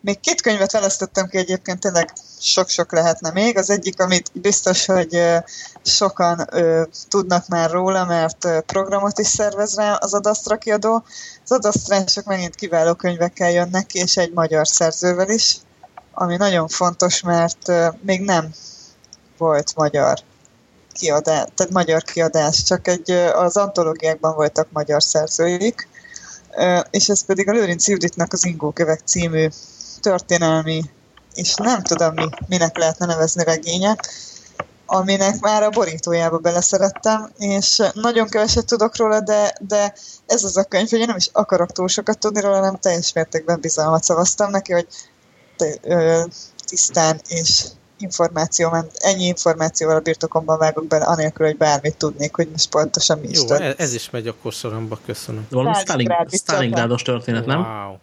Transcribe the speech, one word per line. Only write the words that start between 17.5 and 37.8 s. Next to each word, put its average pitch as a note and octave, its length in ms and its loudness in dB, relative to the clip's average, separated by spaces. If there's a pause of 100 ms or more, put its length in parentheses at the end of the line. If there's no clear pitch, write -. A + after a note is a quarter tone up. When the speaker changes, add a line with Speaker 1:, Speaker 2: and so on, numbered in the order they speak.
Speaker 1:
ö, E3+ 200 2 (140)
még F#3+ 200 -2
nem F3 280 0 (880)
volt D3+ 380 0
magyar C#3+ 440 2 (720)
kiadá-, D3+ 640 0
tehát F3+ 180 -2
magyar D#3+ 300 2
kiadás, D#3 600 0
csak - 240 0
egy, F3+ 240 -2
ö, F3 180 4
az F3 280 2
antológiákban D#3+ 800 0
voltak D3+ 360 0
magyar D3+ 320 0
szerzőik, F3 840 0 (680)
ö, F3+ 220 2 (100)
és G3 200 0
ez G3 160 0
pedig F#3+ 240 0
a - 20 2
Lőrinc F#3+ 360 0
Juditnak E3+ 460 -2
az F#3 120 0
Ingókövek D#3 600 -2
című D#3+ 420 0 (520)
történelmi, D#3+ 840 0 (520)
és - 220 -2
nem A3 260 0
tudom, E3 320 0
mi, D#3+ 160 -2 (180)
minek E3+ 300 0
lehetne E3 280 0
nevezni E3 380 0
regénye, E3 520 0 (880)
aminek G3 540 0
már G#3+ 240 2
a G#3+ 60 2
borítójába E3+ 680 0
beleszerettem, F#3+ 1000 0
és G3+ 440 0 (120)